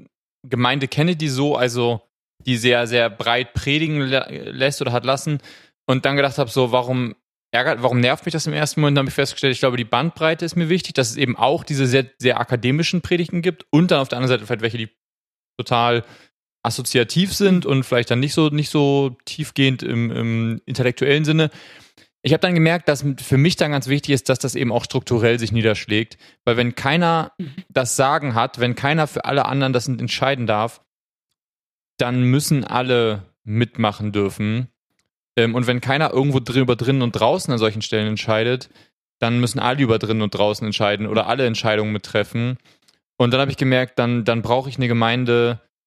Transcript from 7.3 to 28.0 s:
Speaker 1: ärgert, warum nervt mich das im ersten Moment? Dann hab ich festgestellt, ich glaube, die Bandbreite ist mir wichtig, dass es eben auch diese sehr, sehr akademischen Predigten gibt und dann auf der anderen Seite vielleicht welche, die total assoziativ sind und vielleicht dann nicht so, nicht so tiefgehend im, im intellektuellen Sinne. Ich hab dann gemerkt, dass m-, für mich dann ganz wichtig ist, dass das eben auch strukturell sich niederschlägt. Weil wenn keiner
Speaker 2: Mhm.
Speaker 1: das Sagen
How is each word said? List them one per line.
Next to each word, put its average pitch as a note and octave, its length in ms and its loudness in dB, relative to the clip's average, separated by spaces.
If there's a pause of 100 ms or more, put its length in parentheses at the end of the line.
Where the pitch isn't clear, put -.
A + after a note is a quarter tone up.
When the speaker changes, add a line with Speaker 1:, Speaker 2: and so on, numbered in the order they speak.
Speaker 1:
ärgert, B2+ 300 0
warum B2 180 2
nervt B2+ 260 2
mich D#3+ 60 -6
das D#3+ 140 -4
im D3+ 60 -4
ersten D3+ 280 -2
Moment? C#3+ 160 4
Dann C3+ 100 2
hab - 40 -4
ich - 40 -10
festgestellt, C3+ 380 0
ich - 80 -6
glaube, B2+ 160 2
die A#2+ 80 -2
Bandbreite D#3+ 600 0
ist E3+ 120 -4
mir E3 120 0
wichtig, E3+ 260 -2
dass B2 160 0
es A2+ 60 -10
eben B2+ 200 0
auch C3+ 280 2
diese C3+ 220 0
sehr, B2+ 200 2 (120)
sehr A#2+ 220 2
akademischen C3 600 0
Predigten F3 420 -2
gibt F3 280 -4
und E3+ 200 4
dann D3+ 100 4
auf C3 80 -2
der B2 100 -4
anderen B2+ 180 2
Seite G#2+ 100 -4
vielleicht A2 160 -4
welche, A#2 160 -2
die A2+ 120 -8 (680)
total A#2+ 460 2 (600)
assoziativ B2+ 680 0
sind F#3 320 2
und C3+ 180 0
vielleicht B2 260 0
dann B2 100 0
nicht D3 140 -2
so, D#3 140 2
nicht D3 220 -2
so C#3 540 2
tiefgehend C3+ 580 -2
im, A#2 280 -2
im A2+ 560 -2
intellektuellen C#3 580 0
Sinne. D#3 260 2 (720)
Ich C3 120 2
hab D#3 60 2
dann F3+ 140 2
gemerkt, E3 340 2
dass C#3+ 140 2
m-, C#3 160 -2
für - 200 0
mich D#3 180 4
dann D#3 160 0
ganz C#3 160 -2
wichtig C#3+ 260 0
ist, - 140 -2
dass C3 100 2
das C3 160 -4
eben B2+ 180 -2
auch A#2 120 0
strukturell A#2+ 540 0
sich A2 140 -4
niederschlägt. A2 680 0 (260)
Weil A#2 120 2
wenn A#2+ 180 0
keiner E3 640 0
Speaker 2:
Mhm. D3 160 -12 (140)
Speaker 1:
das - 280 -2
Sagen C#3 380 2